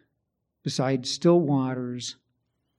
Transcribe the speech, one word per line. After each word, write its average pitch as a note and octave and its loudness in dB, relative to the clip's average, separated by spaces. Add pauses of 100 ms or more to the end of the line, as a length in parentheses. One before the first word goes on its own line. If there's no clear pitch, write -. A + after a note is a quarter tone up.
(640)
beside C3 -2
still F3 4
waters, B2+ -4 (640)